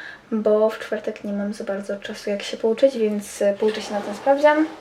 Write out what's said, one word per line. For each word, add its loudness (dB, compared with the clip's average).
bo 4
w -6
czwartek -8
nie -6
mam -4
za -12
bardzo -6
czasu, -10
jak -4
się -8
pouczyć, 4
więc, -2
e, 4
pouczę 0
się -8
na -4
ten -8
sprawdzian. 4